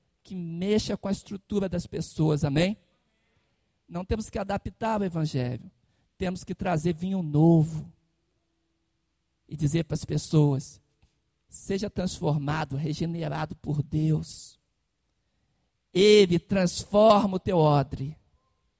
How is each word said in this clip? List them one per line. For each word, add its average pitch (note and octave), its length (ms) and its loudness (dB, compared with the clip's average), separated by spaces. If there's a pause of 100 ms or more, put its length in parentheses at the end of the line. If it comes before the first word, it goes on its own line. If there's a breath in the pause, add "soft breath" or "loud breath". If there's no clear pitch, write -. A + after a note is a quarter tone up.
(220)
que F#3+ 140 -14
mexa F#3+ 600 -2
com - 120 -8
a G3 40 -2
estrutura G3 560 -4
das E3+ 160 -4
pessoas, D#3 600 -2
amém? E3 320 2 (1120)
Não F3 160 -8
temos A3 260 -4
que A3+ 80 -6
adaptar G#3 600 -4
o G3+ 40 0
evangelho, D3+ 640 -4 (480)
temos F3+ 280 -6
que F3 100 -8
trazer F3 400 -2
vinho F#3 280 -4
novo D#3 680 4 (1600)
e D3+ 80 -14
dizer D#3 280 -2
para D3+ 120 -6
as - 80 -8
pessoas: D3+ 760 0 (680)
"Seja - 420 -6
transformado, D3+ 840 -4
regenerado D#3 800 -6
por D3 260 -4
Deus. - 800 -4 (1300)
Ele G3 460 6
transforma G3 960 2
o F#3 40 -4
teu F#3 180 0
odre." D3 580 0 (640)